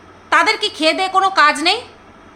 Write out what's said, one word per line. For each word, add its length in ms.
তাদের 280
কি 120
খেয়ে 240
দেয়ে 160
কোনো 200
কাজ 320
নেই? 200